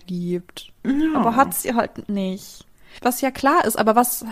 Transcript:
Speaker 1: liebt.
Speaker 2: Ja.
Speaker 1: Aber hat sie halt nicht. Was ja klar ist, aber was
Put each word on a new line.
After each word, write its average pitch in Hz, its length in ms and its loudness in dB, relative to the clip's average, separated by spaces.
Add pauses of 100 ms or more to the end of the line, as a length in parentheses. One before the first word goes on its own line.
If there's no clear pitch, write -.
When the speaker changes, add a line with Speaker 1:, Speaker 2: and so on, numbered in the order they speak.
Speaker 1:
liebt. 175 680 -6 (120)
Speaker 2:
Ja. 302 300 0
Speaker 1:
Aber 233 220 2
hat 269 180 4
sie - 200 -4
halt - 360 -4
nicht. 196 560 -6 (360)
Was 247 180 -2
ja 262 120 0
klar 294 320 2
ist, - 120 -2
aber 220 200 2
was 247 360 2